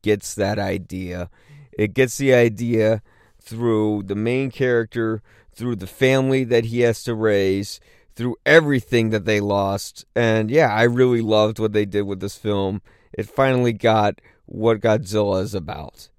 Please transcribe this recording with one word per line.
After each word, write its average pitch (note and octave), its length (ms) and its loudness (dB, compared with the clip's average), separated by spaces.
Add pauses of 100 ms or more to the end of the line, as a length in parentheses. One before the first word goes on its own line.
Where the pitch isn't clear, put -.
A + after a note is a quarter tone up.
gets G#2 320 -2
that G#2 240 -2
idea. F#2 720 -8 (420)
It G#2 220 -4
gets C3 240 0
the C3+ 160 4
idea A2+ 640 2 (400)
through G#2+ 600 -2
the G2 140 -6
main B2 340 -2
character, A#2 720 -2 (320)
through A#2 220 -6
the F#2 100 -14
family C3 580 2
that A#2 220 2
he A#2 140 -4
has A#2 240 2
to B2 100 -4
raise, G2+ 640 0 (340)
through A#2+ 300 -6
everything C#3 640 4
that G#2+ 140 -2
they G#2 160 0
lost. G2+ 640 -4 (100)
And A2 360 0
yeah, D3 240 4
I A2 80 2
really A#2+ 400 4
loved G#2+ 360 2
what A2 140 -2
they G#2 140 2
did G2+ 160 -2
with G2 180 -6
this G2 160 -10
film. G2+ 460 -4 (320)
It - 160 -8
finally B2+ 420 2
got G#2+ 480 0 (240)
what A2 360 0
Godzilla G2+ 640 0
is G2+ 120 -8
about. - 540 -12 (100)